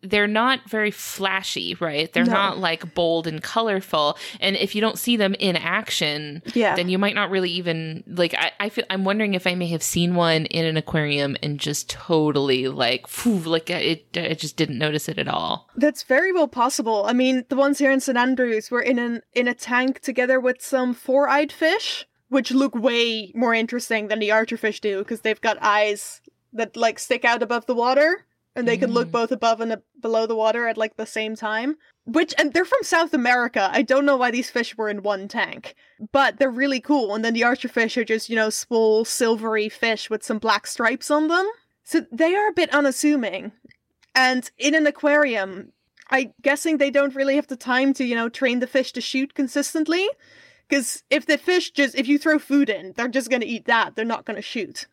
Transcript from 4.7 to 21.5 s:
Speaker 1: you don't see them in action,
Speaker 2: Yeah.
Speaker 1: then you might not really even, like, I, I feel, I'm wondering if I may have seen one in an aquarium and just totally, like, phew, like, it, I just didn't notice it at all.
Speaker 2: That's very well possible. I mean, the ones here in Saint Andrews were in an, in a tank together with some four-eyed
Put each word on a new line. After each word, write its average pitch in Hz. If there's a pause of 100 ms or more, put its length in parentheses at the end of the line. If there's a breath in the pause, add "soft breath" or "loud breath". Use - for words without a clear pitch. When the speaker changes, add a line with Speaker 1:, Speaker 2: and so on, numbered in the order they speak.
Speaker 1:
you 208
don't 214
see 240
them 196
in 185
action, 156 (100)
Speaker 2:
Yeah. 214
Speaker 1:
then 175
you 185
might 202
not 196
really 185
even, 160
like, 175
I, 165
I 208
feel, -
I'm 190
wondering 202
if 185
I 180
may 180
have 165
seen 175
one 165
in 165
an 160
aquarium 147
and 147
just -
totally, 143
like, 127
phew, 214
like, 165
it, 165 (100)
I 170
just 156
didn't 147
notice 151
it 156
at -
all. -
Speaker 2:
That's 294
very 339
well 339
possible. 233
I 220
mean, 254
the 262
ones 277
here 277
in 269
Saint 262
Andrews 240
were 240
in 247
an, 233 (100)
in 247
a 240
tank 247
together 247
with 254
some 254
four-eyed 277